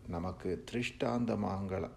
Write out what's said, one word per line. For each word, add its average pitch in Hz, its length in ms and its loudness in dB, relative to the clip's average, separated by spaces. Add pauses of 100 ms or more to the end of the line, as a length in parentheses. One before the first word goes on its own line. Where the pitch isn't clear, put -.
நமக்கு 90 640 -2
திருஷ்டாந்தமாங்கள-, 113 1300 2